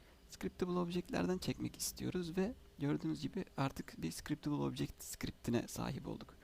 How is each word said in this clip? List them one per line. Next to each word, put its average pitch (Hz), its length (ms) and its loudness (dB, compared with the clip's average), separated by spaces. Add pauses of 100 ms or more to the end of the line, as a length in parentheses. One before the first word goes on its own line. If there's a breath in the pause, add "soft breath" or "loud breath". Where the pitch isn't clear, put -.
(280 loud breath)
Scriptable 180 500 0
object'lerden 180 600 2
çekmek 123 380 -2
istiyoruz 165 600 -2
ve 190 180 2 (240)
gördüğünüz 151 420 2
gibi 190 240 -2 (120)
artık - 460 -2
bir 165 80 2
scriptable 147 520 0
object 139 420 0
scriptine - 640 0
sahip - 400 -2
olduk. - 360 -8